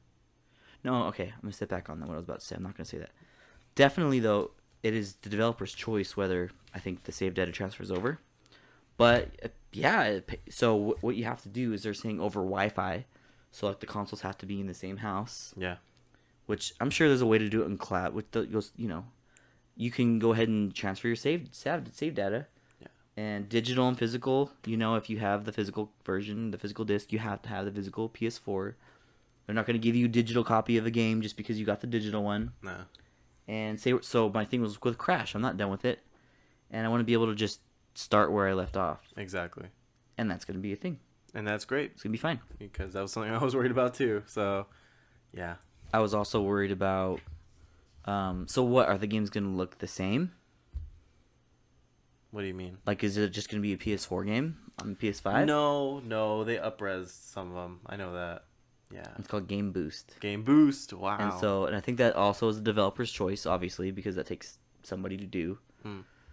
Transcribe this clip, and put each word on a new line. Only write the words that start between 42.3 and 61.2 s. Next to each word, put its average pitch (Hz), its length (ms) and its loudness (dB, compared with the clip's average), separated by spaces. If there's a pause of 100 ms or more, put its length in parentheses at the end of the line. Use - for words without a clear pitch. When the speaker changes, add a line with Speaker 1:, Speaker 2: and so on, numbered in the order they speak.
Speaker 2:
Because 95 340 -8
that 98 80 -2
was 98 120 -4
something 110 200 -4
<laughs> - 0 -
I 117 80 0
was 131 140 2
worried 127 160 4
about 123 220 2
too, 110 340 0
so, 98 400 0 (640)
yeah. 87 220 -8 (380)
Speaker 1:
I 110 60 6
was 107 140 2
also 104 280 2
worried 98 300 2
about, 95 500 0 (840)
um, 95 440 -2
so 127 140 2
what, 123 260 6
are 98 80 4
the 104 100 -2
games 104 220 0
gonna 101 260 -2
look 92 220 -4
the 98 100 -8
same? 117 440 -2 (2000)
Speaker 2:
What 107 100 -6
do 98 60 -2
you 92 60 -6
mean? 92 320 -10
Speaker 1:
Like, 101 180 0
is 101 140 2
it 104 120 4
just 101 200 -6
gonna 104 120 -2
be 101 120 2
a 90 40 -4
P 104 160 -2
S 95 120 -2
four 92 180 -2
game 131 340 -2 (240)
on 104 140 -6
P 107 140 0
S 101 100 -4
five? 110 280 2
Speaker 2:
No, 143 520 2
no, 110 440 0
they 113 160 -2
up-res 92 520 -4
some - 440 -12
of 90 80 -6
'em. 90 220 -12
I - 100 -10
know 95 180 -8
that. 87 300 -8 (500)
Yeah. 87 140 -14 (100)
Speaker 1:
It's 104 100 -12
called 101 200 -4
Game 101 240 -2
Boost. 85 480 -6
Speaker 2:
Game 104 240 -2
Boost, 143 500 6
wow. 95 240 -2
Speaker 1:
And 101 220 0